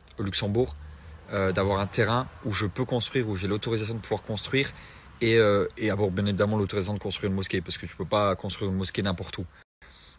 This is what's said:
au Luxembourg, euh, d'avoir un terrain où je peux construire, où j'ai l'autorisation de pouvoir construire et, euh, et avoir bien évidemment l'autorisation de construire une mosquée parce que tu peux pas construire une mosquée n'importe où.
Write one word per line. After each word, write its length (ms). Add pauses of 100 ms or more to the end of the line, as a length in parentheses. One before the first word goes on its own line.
(200)
au 40
Luxembourg, 520 (560)
euh, 200
d'avoir 280
un 80
terrain 400 (180)
où 80
je 140
peux 180
construire, 420
où 80
j'ai 120
l'autorisation 480
de 40
pouvoir 220
construire 500 (480)
et, 200
euh, 280 (100)
et 120
avoir 220
bien 140
évidemment 320
l'autorisation 360
de 60
construire 320
une 40
mosquée 260
parce 180
que 80
tu 80
peux 100
pas 300
construire 360
une 60
mosquée 240
n'importe 380
où. 60 (720)